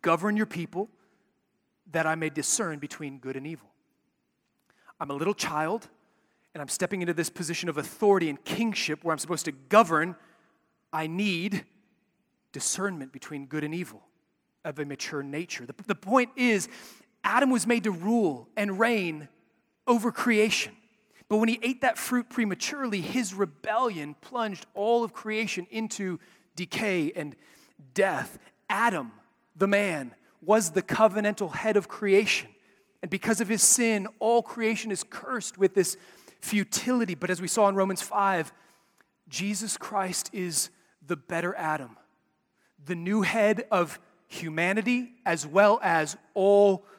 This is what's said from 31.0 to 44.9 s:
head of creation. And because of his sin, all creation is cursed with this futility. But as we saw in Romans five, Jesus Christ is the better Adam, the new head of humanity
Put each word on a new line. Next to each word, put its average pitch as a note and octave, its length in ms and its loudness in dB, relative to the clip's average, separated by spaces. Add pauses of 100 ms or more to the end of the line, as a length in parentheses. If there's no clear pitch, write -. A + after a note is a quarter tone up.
head G#3+ 240 0
of G3+ 120 2
creation. G3+ 600 4 (540)
And E3+ 80 -10
because G3 300 0
of G3+ 80 -2
his G#3+ 120 0
sin, A3 460 4 (140)
all A#3 200 4
creation A3+ 520 -2
is F3+ 100 -4
cursed - 560 -8
with F#3+ 160 4
this F#3 220 2 (440)
futility. G#3+ 760 -2
But F3+ 140 -4
as F3+ 120 -4
we F3+ 60 -6
saw G#3 200 4
in G3 60 2
Romans F#3+ 280 0
five, G3 500 0 (760)
Jesus G3 480 -4
Christ - 560 -4
is F3+ 380 -4 (340)
the D#3+ 120 -4
better E3+ 400 -4
Adam, D3+ 400 -4 (880)
the E3+ 100 -6
new F#3 280 0
head G#3 480 2
of F3 280 0 (300)
humanity G3 840 -2 (120)